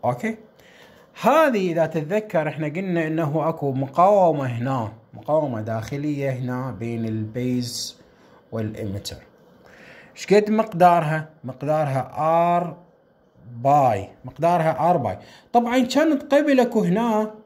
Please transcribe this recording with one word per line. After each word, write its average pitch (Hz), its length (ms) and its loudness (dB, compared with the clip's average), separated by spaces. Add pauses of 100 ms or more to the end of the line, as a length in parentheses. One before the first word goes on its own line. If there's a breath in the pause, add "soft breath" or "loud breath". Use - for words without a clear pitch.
أوكي؟ 214 320 -4 (840 soft breath)
هذه 233 500 2
إذا 160 140 2
تتذكر 160 640 -2
إحنا 147 180 -6
قلنا 170 400 -4
إنه 156 420 -2
أكو 143 240 -4
مقاومة 156 760 2
هنا، 120 460 -4 (220)
مقاومة 139 460 -2
داخلية 139 720 -6
هنا 127 400 -6
بين 113 340 -6
البيز 120 960 -6 (520 soft breath)
والإيميتر. 107 640 -8 (1000 loud breath)
إيش - 180 0
قد 208 160 4
مقدارها؟ 175 760 2 (160)
مقدارها 139 680 -4 (440)
آر 170 200 -4 (760)
باي، 120 560 4 (160)
مقدارها 160 680 0
آر 180 60 4
باي. 110 220 -2 (340 loud breath)
طبعا 240 260 2
كانت 277 560 2
قبل 285 260 4
أكو 233 200 2
هنا 214 540 0 (120)